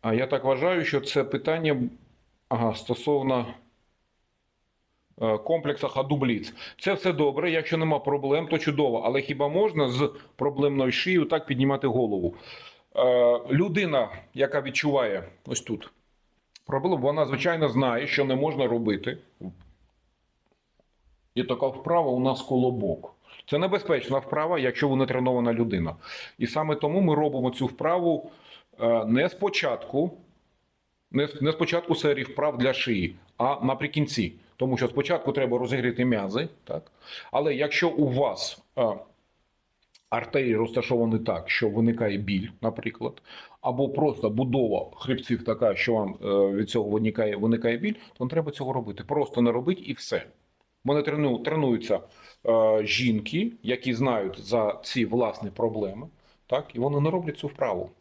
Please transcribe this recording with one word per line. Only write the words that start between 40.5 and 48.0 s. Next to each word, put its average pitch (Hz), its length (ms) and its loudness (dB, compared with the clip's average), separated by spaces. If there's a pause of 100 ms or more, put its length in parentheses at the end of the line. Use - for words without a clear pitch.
розташовані 113 600 0
так, 101 320 -4
що - 200 0
виникає 113 480 0
біль, 101 300 -2 (120)
наприклад, 113 600 -6 (380)
або 127 280 -2
просто 139 420 0
будова 117 560 0 (100)
хребців - 480 -4
така, 110 320 2
що - 180 0
вам, 101 300 0
е, 98 320 4
від 107 140 0
цього 104 200 0
виникає, 107 460 0
виникає 117 400 2
біль, 208 180 -2 (240)